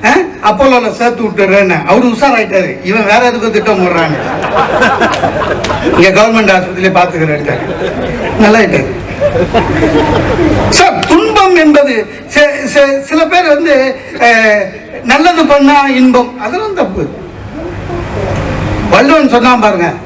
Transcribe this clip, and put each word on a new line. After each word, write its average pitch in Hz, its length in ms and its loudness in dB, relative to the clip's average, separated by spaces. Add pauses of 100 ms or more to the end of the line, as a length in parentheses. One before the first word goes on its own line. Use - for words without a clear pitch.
ஆ, - 80 2 (380)
அப்போலோல 240 400 2
சேர்த்து 240 320 -2
விட்டுறேன்னு. 190 640 0
அவரு 247 220 2
உஷாராயிட்டாரு, 220 760 0
இவன் 208 220 -2
வேற 240 260 2
எதுக்கும் 226 200 -2
திட்டம் 202 340 0
போடுறான்னு. 165 320 -2 (1800)
இங்க 190 240 4
கவர்மெண்ட் 220 340 2
ஆஸ்பத்திரியிலே 180 360 -2
பாத்துக்கிறேன்ட்டாரு. 156 680 -2 (800)
நல்லா 214 200 4
ஆயிட்டாரு. - 260 0 (1800)
சார், - 380 0
துன்பம் 403 480 2
என்பது 285 500 2 (280)
சி-, 285 400 0
சி-, 277 280 2
சில 320 260 0
பேர் 349 200 2
வந்து, 285 480 2 (180)
அஹ், 220 500 2 (400)
நல்லது 320 420 2
பண்ணா 285 420 4
இன்பம், 254 520 2
அதெல்லாம் 370 360 -6
தப்பு. 190 320 -4 (1800)
வள்ளுவன் 277 380 2
சொன்னான் 240 300 2
பாருங்க 185 340 0 (120)